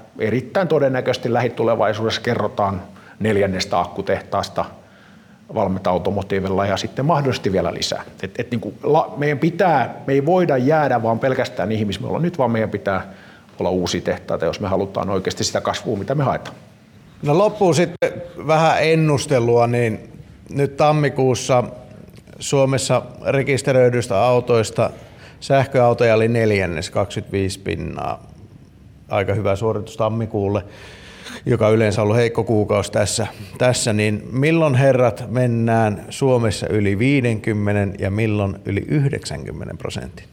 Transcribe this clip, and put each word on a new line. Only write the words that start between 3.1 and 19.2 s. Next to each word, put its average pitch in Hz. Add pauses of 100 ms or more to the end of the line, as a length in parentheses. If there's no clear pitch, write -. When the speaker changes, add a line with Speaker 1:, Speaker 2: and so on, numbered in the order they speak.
Speaker 1:
neljännestä 95
akkutehtaasta – - (880)
valmet 95
Automotivella 95
ja 98
sitten -
mahdollisesti 139
vielä 85
lisää. - (200)
Et, 98
et 117
niinku 107
la-, 147
meidän 147
pitää, 165
me 139
ei 139
voida 170
jäädä 131
vaan 113
pelkästään 117
niihin, 107
missä 98
me 117
ollaan 98
nyt, 175
vaan 123
meidän 110
pitää 98 (460)
olla 90
uusia 90
tehtaita, 87
jos 82
me 101
halutaan 95
oikeasti 95
sitä -
kasvua, -
mitä 98
me 147
haetaan. 87 (640)
Speaker 2:
No 147
loppuun 202
sitten 170 (340)
vähän 156
ennustelua, 139